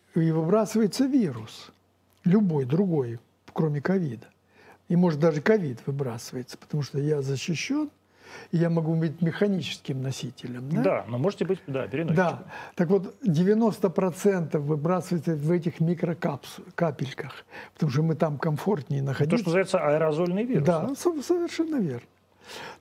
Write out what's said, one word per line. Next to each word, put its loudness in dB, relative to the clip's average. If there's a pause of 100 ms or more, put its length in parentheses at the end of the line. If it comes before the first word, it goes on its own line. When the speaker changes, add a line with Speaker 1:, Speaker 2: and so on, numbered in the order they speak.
(140)
Speaker 1:
и 4
выбрасывается 2
вирус, -2 (540)
любой 4
другой, 0 (340)
кроме 0
ковида. -2 (600)
И, 2
может, 4
даже 4
ковид 2
выбрасывается, -6
потому -6
что -6
я 0
защищен, -4 (640)
и 0
я 4
могу 0
быть -2
механическим 0
носителем, -8
да? 2
Speaker 2:
Да, 2
но -4
можете 0
быть, -2
да, -4
переносчиком. -2
Speaker 1:
Да. 2 (320)
Так 2
вот, 2
девяносто 4
процентов 0
выбрасывается 0
в 0
этих 0
микрокапсу-, -2 (120)
капельках, -4 (280)
потому 0
что 2
мы 2
там 0
комфортнее -2
Speaker 2:
То, -2
Speaker 1:
находиться. 2
Speaker 2:
что -2
называется 2
аэрозольный 2
вирус. 0
Speaker 1:
Да, 2
со-, -2
совершенно -2
верно. -4 (720)